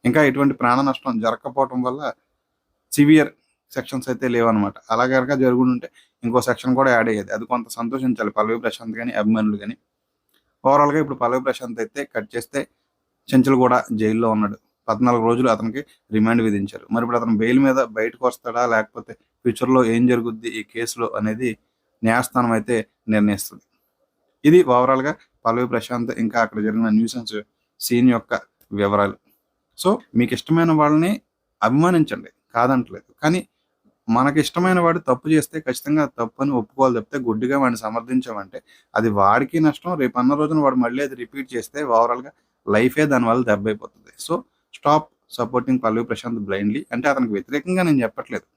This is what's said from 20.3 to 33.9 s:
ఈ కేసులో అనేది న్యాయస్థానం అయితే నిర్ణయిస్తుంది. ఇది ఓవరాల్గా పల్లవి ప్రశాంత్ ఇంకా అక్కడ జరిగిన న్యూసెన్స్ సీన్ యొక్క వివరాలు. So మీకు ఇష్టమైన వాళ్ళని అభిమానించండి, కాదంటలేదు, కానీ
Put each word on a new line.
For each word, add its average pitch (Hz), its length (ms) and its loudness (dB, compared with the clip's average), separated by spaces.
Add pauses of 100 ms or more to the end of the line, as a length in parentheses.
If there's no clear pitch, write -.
ఈ 107 140 -8
కేసులో 113 440 -8 (100)
అనేది 107 320 -4 (540)
న్యాయస్థానం 120 480 0
అయితే 113 240 -2 (340)
నిర్ణయిస్తుంది. 104 560 -2 (760)
ఇది 165 200 8
ఓవరాల్గా 131 500 2 (320)
పల్లవి 117 220 0
ప్రశాంత్ 120 520 -6
ఇంకా 113 220 -2
అక్కడ 107 220 -4
జరిగిన 110 260 -2
న్యూసెన్స్ 110 460 -2 (460)
సీన్ 120 280 4
యొక్క 117 240 -2 (380)
వివరాలు. 101 460 0 (640)
So 185 100 0 (260)
మీకు 120 180 2
ఇష్టమైన 165 380 0
వాళ్ళని 156 400 2 (500)
అభిమానించండి, 151 680 0 (240)
కాదంటలేదు, 120 560 -2 (140)
కానీ 170 180 0 (680)